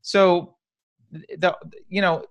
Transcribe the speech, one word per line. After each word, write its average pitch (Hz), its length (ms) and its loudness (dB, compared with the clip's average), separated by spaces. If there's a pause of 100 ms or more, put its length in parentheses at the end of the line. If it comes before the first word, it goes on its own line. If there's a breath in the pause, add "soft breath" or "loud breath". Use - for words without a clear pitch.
So, 185 540 2 (560)
the, 160 440 -4 (340)
you 196 120 -2
know 165 300 -2